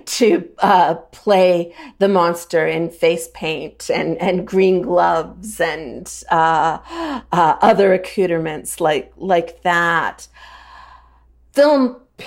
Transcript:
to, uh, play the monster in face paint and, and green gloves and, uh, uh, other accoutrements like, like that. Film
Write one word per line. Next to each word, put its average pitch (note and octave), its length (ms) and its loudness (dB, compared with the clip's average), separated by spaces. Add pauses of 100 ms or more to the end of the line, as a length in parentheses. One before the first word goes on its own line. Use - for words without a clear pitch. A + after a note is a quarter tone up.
to, A3 440 0 (100)
uh, F3+ 360 2 (180)
play F3+ 600 2 (260)
the G3 80 2
monster E3+ 580 0
in D#3+ 240 -4
face E3+ 440 0
paint D#3 540 -8
and, E3 300 -2
and F3+ 260 -2
green F#3+ 380 2
gloves F3 760 -2
and, D#3 520 -6 (180)
uh, D#3+ 480 2 (520)
uh, E3+ 320 2
other G3 300 4
accoutrements E3+ 880 -4
like, D3+ 360 -2
like F3 460 -2
that. E3+ 640 0 (1300)
Film C4+ 480 2 (260)